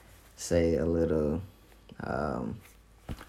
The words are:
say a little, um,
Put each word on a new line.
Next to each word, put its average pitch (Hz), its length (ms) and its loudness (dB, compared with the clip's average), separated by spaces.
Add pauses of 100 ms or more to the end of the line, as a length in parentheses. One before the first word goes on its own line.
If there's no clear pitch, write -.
(360)
say 85 400 2
a 71 100 2
little, 80 560 2 (600)
um, 64 540 -4 (720)